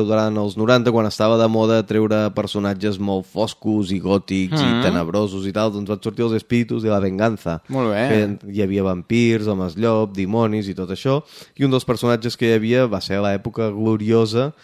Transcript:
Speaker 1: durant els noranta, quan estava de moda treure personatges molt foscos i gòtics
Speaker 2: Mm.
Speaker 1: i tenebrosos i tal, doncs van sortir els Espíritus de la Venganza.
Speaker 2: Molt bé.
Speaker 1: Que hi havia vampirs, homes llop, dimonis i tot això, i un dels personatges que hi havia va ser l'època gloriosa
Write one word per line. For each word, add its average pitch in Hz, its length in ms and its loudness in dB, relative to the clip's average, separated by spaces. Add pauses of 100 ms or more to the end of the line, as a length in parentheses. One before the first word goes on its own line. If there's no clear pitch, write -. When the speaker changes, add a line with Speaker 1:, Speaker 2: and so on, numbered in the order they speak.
Speaker 1:
durant 107 340 0
els 104 200 -2
noranta, 120 340 4
quan 113 160 2
estava 110 320 2
de 113 80 4
moda 113 400 2
treure 107 480 0
personatges 101 640 -2
molt 98 260 -2
foscos 104 680 -2
i 95 80 -2
gòtics 95 600 0
Speaker 2:
Mm. 120 200 2
Speaker 1:
i - 20 0
tenebrosos 95 640 -2
i 98 60 -4
tal, 107 180 0
doncs 101 180 -8
van 104 140 -4
sortir 117 220 -4
els 113 100 0
Espíritus 117 480 -2
de 110 80 0
la 101 80 2
Venganza. 95 680 -2
Speaker 2:
Molt 127 260 -2
bé. 117 140 0 (340)
Speaker 1:
Que 101 100 -14
hi 104 100 -2
havia 98 200 0
vampirs, 107 640 0
homes 92 300 -2
llop, 107 400 0
dimonis 107 500 0
i 95 80 -6
tot 92 160 -8
això, 135 320 -2 (320)
i 135 80 -4
un 139 80 2
dels 131 140 0
personatges 120 520 0
que 120 140 0
hi 113 60 6
havia 120 320 2
va 98 120 -2
ser 98 200 -4
l'època 104 500 -2
gloriosa 110 840 2 (120)